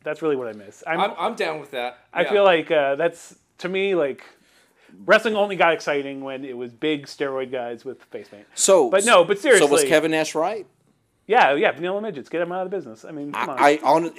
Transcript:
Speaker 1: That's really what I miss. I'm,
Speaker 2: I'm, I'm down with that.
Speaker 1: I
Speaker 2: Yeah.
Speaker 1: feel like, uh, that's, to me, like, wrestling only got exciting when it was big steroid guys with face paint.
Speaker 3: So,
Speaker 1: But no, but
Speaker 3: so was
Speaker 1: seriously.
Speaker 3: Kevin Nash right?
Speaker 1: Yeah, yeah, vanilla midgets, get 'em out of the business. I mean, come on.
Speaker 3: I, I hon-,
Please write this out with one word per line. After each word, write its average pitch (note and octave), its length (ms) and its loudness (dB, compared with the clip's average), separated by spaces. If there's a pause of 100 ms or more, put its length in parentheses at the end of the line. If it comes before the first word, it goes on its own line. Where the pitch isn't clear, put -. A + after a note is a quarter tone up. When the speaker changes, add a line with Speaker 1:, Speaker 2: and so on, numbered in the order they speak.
Speaker 1:
That's D3+ 180 -10
really D#3 140 0
what B2+ 140 -6
I A2 40 -10
miss. G#2 320 -20
I'm, E3 160 -4
Speaker 2:
I'm, G#3 160 -2
I'm F#3+ 200 -4
down D#3+ 240 -6
with C3+ 100 -18
that. B2 280 -8 (140)
Speaker 1:
I F3 100 0
Speaker 2:
Yeah. - 80 -2
Speaker 1:
feel G3+ 120 2
like, E3+ 300 4
uh, C#3 240 0
that's, E3+ 400 -6 (220)
to F3 100 -8
me, F#3+ 260 -2
like, C#3+ 300 -2 (840)
wrestling G#3+ 300 4
only G3+ 180 0
got E3+ 180 4
exciting C#3+ 500 -4
when C3+ 220 -10
it C3 120 -12
was B2 160 -10
big C#3+ 340 -4
steroid C3+ 460 -6
guys A#2+ 320 -10
with B2 220 -14
face G#2+ 200 -16
paint. - 200 -20 (100)
Speaker 3:
So, E3 340 4
Speaker 1:
But G3 140 2
no, A3 180 8
but G3 160 -2
Speaker 3:
so D4+ 120 -2
was G#3+ 100 8
Speaker 1:
seriously. C#3+ 280 4
Speaker 3:
Kevin D#3 220 2
Nash D#3 240 -2
right? F#3 320 -4 (600)
Speaker 1:
Yeah, F#3 260 4
yeah, F3 160 2
vanilla F3+ 320 -6
midgets, G#3 260 -12
get E3 120 -6
'em F3 100 -4
out F#3 160 -6
of F#3 60 -12
the G3+ 40 -6
business. B2 280 -14
I - 80 -16
mean, C#3+ 180 -12
come B2 200 -6
on. C3 100 -6
Speaker 3:
I, C#3+ 100 6
I D3+ 60 4
hon-, D#3 420 0